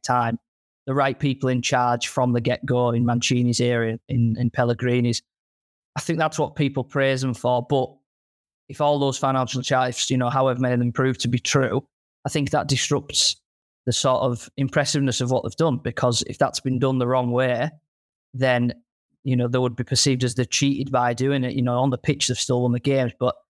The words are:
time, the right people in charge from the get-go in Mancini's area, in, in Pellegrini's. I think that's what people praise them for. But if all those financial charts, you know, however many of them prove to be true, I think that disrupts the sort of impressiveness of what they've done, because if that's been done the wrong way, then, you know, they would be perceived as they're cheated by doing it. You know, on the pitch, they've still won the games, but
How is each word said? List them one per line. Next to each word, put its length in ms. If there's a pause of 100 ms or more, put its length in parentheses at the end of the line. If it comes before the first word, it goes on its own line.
time, 340 (480)
the 80
right 240
people 320
in 140
charge 440
from 260
the 80
get-go 500
in 140
Mancini's 560
area, 360 (100)
in, 300
in 140
Pellegrini's. 720 (720)
I 60
think 180
that's 180
what 180
people 280
praise 380
them 120
for. 340
But 240 (760)
if 120
all 180
those 180
financial 440
charts, 500
you 60
know, 120
however 300
many 140
of 60
them 120
prove 280
to 80
be 120
true, 480 (380)
I 40
think 220
that 160
disrupts 680 (500)
the 60
sort 280
of 260 (100)
impressiveness 640
of 100
what 120
they've 120
done, 220
because 500
if 100
that's 220
been 180
done 220
the 80
wrong 240
way, 380 (640)
then, 400 (500)
you 120
know, 120
they 100
would 180
be 80
perceived 400
as 120
they're 100
cheated 460
by 220
doing 300
it. 100
You 100
know, 160
on 100
the 80
pitch, 300
they've 100
still 240
won 120
the 60
games, 400
but 160 (200)